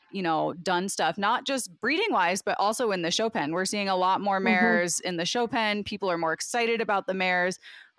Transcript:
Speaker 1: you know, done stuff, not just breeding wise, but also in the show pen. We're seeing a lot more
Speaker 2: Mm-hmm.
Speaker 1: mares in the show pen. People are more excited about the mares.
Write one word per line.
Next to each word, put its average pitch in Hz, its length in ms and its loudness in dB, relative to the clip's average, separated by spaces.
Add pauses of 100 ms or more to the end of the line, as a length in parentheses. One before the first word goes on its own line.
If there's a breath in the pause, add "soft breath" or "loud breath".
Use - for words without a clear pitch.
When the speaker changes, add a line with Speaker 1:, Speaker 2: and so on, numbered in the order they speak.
(100)
Speaker 1:
you - 120 -6
know, 156 320 0
done 180 340 -2
stuff, 170 280 0
not 233 300 0
just 254 340 -4
breeding 339 320 0
wise, 190 300 2
but - 160 -2
also 220 320 0
in 185 120 -2
the 165 100 -2
show 220 180 0
pen. 156 220 -2
We're 180 120 0
seeing 202 240 -2
a 190 80 2
lot 185 240 2
more 196 240 0
Speaker 2:
Mm-hmm. 180 360 4
Speaker 1:
mares 175 180 0
in 180 200 -4
the 165 60 0
show 240 220 0
pen. 214 380 -2
People 196 260 -4
are 170 80 0
more 165 140 0
excited 226 480 0
about 202 260 0
the 190 80 -2
mares. 185 460 0 (380 loud breath)